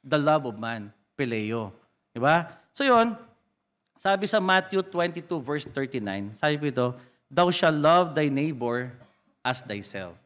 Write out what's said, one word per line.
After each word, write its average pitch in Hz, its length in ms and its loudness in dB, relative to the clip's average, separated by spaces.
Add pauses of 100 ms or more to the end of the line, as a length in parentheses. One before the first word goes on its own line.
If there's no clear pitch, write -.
The 143 160 0
love 147 320 2
of 104 80 -12
man. 113 320 -8 (240)
Peleo. 110 560 -4 (400)
Di 117 80 -10
ba? 160 240 4 (320)
So 277 80 -2
yun, 233 320 4 (800)
sabi 196 320 0
sa 202 160 2
Matthew 190 400 2
twenty-two 175 560 -4
verse 143 240 -6
thirty-nine, 107 720 -6
sabi 151 240 0
po 147 80 -6
ito, 123 200 0 (440)
"Thou 175 240 4
shalt 156 240 2
love 165 320 6
thy 151 160 0
neighbor 127 640 -4 (560)
as 127 160 -4
thyself." 95 640 -10